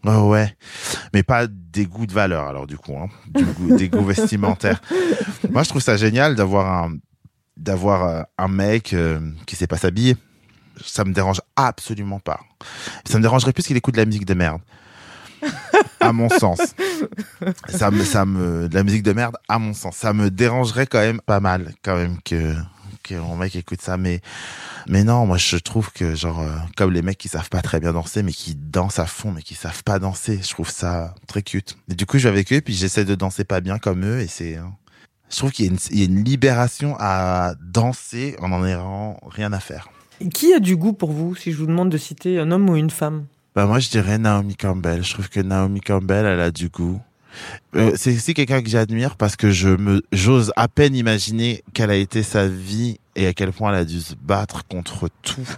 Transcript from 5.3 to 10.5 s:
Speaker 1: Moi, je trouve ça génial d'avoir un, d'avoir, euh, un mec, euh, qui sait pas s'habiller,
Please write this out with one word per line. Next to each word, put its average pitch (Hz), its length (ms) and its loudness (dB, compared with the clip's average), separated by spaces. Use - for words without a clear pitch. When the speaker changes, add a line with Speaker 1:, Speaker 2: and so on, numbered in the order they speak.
Speaker 1:
Moi, 208 120 2
je 165 60 0
trouve 139 140 -2
ça 107 160 4
génial 120 380 4
d'avoir 95 480 2
un, 82 100 -6
d'avoir, 90 500 2
euh, 80 140 -4
un 92 100 0
mec, 98 460 0
euh, 82 260 0
qui - 120 -12
sait 90 100 -2
pas 85 100 -4
s'habiller, 113 400 2